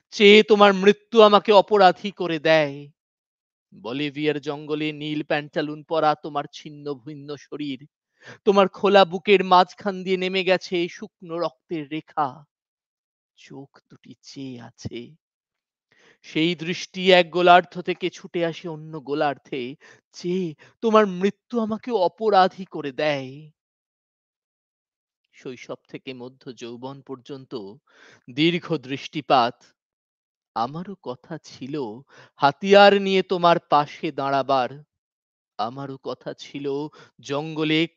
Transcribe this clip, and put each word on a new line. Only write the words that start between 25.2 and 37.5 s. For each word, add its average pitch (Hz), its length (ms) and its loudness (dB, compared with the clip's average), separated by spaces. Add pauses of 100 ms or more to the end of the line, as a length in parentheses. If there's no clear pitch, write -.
শৈশব 127 420 -18 (120)
থেকে 135 260 -18
মধ্য 127 420 -18
যৌবন 123 460 -16
পর্যন্ত 131 540 -18 (720)
দীর্ঘ 160 480 -2
দৃষ্টিপাত। 131 840 -2 (920)
আমারও 151 480 -8
কথা 131 340 -14
ছিল 143 440 -12 (540)
হাতিয়ার 202 640 4
নিয়ে 190 200 0
তোমার 170 380 2
পাশে 147 520 -2
দাঁড়াবার। 135 580 -2 (880)
আমারও 131 400 -10
কথা 131 360 -12
ছিল 143 360 -12 (520)
জঙ্গলে 156 760 -4